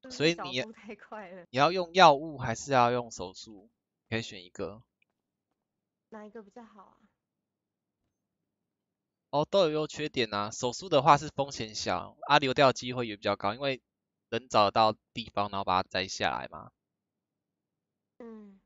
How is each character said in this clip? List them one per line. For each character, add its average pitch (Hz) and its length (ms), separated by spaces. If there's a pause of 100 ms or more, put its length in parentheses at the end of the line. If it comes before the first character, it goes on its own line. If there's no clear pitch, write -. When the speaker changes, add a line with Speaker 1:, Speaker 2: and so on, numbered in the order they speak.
Speaker 1:
是 262 60
不 - 20
是 254 60
Speaker 2:
所 254 100
以 165 40
你 151 300
Speaker 1:
小 214 60
夫 226 60
太 214 240
快 208 340
了？ 180 200
Speaker 2:
你 123 80
要 151 140
用 175 220
药 170 200
物 151 240
还 120 160
是 - 180
要 120 180
用 120 200
手 92 240
术？ 107 360 (380)
可 113 80
以 113 60
选 95 220
一 87 40
个。 101 340 (1300)
Speaker 1:
哪 214 140
一 214 60
个 226 120
比 202 80
较 233 140
好 214 180
啊？ - 140 (2250)
Speaker 2:
哦， 147 180
都 196 140
有 156 80
优 151 180
缺 147 200
点 113 240
啊。 104 180
手 123 220
术 190 160
的 147 140
话 156 140
是 151 120
风 139 220
险 110 240
小， 98 420 (100)
啊， 139 120
流 131 160
掉 143 140
的 123 40
机 123 200
会 123 160
也 104 80
比 104 60
较 104 120
高， 101 200
因 127 60
为 135 220 (460)
人 120 200
找 107 160
得 98 60
到 110 260 (160)
地 117 200
方， 101 180
然 98 100
后 98 40
把 92 180
它 - 60
摘 95 200
下 80 280
来 64 120
嘛。 - 240 (1500)
Speaker 1:
嗯。 214 480